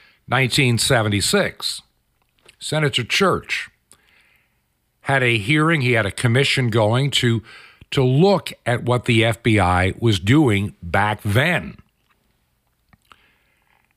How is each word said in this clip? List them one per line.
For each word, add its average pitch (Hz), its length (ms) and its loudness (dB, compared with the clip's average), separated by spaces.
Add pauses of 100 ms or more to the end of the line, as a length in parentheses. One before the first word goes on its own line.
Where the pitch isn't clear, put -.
(280)
nineteen 123 500 0
seventy-six, 110 1040 -2 (760)
Senator 147 440 -2
Church - 640 -2 (1300)
had 135 220 -2
a 117 140 2
hearing. 151 440 0
He 123 120 0
had 110 120 0
a 95 60 -4
commission 127 580 0
going 117 420 0
to, 113 300 0 (500)
to 139 120 0
look 151 480 2 (140)
at 120 180 -2
what 120 220 -2
the 110 180 2
F 113 180 -2
B 107 180 2
I 90 400 2
was 110 200 0
doing 104 640 2
back 101 380 -2
then. 123 560 -2 (2250)